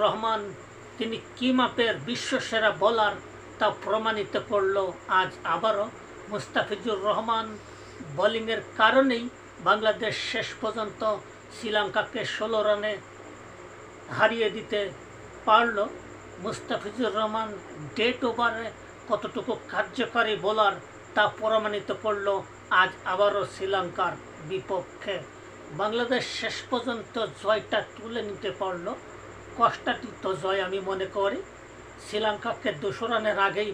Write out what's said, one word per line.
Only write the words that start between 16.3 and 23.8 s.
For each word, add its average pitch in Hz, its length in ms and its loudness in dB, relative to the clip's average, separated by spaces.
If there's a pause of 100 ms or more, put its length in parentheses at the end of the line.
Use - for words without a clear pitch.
মুস্তাফিজুর 208 720 -2
রহমান 220 320 0 (480)
ডেড 247 320 2
ওভারে 226 360 0 (440)
কতটুকু 214 440 0 (180)
কার্যকারী 220 640 2 (100)
বোলার 208 300 6 (400)
তা 214 80 8 (140)
প্রমাণিত 214 520 2 (140)
করল 202 240 0 (540)
আজ 185 100 6 (220)
আবারও 202 300 4 (100)
শ্রীলঙ্কার 190 600 0 (360)